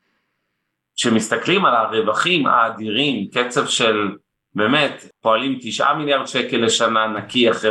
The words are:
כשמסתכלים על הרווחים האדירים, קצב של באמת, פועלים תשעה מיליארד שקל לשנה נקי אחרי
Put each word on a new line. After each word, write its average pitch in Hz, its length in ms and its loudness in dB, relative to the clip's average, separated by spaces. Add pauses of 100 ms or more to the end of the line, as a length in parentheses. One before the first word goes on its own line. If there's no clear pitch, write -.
(960)
כשמסתכלים 123 680 0
על 131 100 4
הרווחים 113 720 0
האדירים, 110 880 -2
קצב 123 340 -2
של 107 420 0 (460)
באמת, 127 500 0 (180)
פועלים 123 400 0
תשעה 123 320 0
מיליארד 143 320 -2
שקל 131 300 -2
לשנה 113 500 2
נקי 110 440 0
אחרי 110 200 0